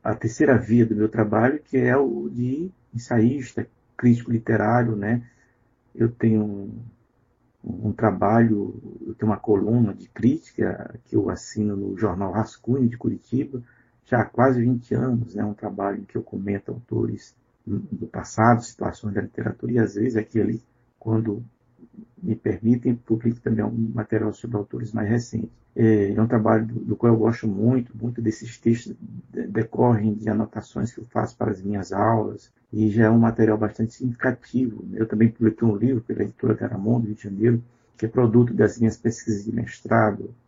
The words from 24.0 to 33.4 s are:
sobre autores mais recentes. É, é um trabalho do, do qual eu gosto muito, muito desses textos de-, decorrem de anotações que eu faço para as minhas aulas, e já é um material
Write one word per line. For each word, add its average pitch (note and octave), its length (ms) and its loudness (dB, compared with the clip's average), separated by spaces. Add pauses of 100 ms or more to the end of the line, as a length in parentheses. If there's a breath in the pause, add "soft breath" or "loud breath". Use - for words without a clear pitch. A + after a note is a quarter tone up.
sobre A#2 240 -8
autores A#2+ 340 -6
mais A2 160 -2
recentes. A#2 540 -4 (120)
É, G#2+ 380 4
é G#2 100 0
um A2+ 60 4
trabalho A2+ 400 2
do, A#2 140 -8
do A2 160 -4
qual A#2 160 4
eu A2+ 40 4
gosto A2+ 300 0
muito, A#2+ 480 0
muito A#2 260 -8
desses A2+ 360 -4
textos - 360 0 (380)
de-, - 160 -8
decorrem A2 680 0
de G#2+ 160 -4
anotações G#2+ 640 -4
que - 80 -16
eu A2+ 60 -14
faço - 320 -4
para A2 140 -2
as F#2 100 -6
minhas G2 320 -6
aulas, G#2 580 0 (220)
e G#2+ 160 2
já A2+ 160 4
é A2+ 40 6
um A#2 80 6
material A2+ 400 4